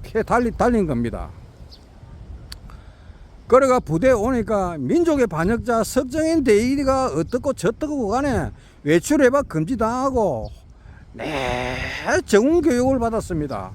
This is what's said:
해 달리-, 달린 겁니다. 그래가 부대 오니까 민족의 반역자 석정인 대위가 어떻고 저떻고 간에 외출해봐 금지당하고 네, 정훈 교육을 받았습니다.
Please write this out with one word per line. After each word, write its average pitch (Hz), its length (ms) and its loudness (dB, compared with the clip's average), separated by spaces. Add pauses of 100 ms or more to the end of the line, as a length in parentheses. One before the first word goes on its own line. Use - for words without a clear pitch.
(160)
해 220 80 0
달리-, 233 280 0
달린 214 360 2
겁니다. 113 420 -4 (2250)
그래가 254 320 4
부대 175 320 2
오니까 208 640 0
민족의 269 500 2
반역자 208 560 0
석정인 311 600 0
대위가 262 640 2
어떻고 208 460 -2
저떻고 247 560 -2
간에 233 420 0 (320)
외출해봐 262 600 4
금지당하고 220 1040 -2 (640)
네, 127 600 -4 (500)
정훈 277 360 4
교육을 262 380 2
받았습니다. 151 760 -4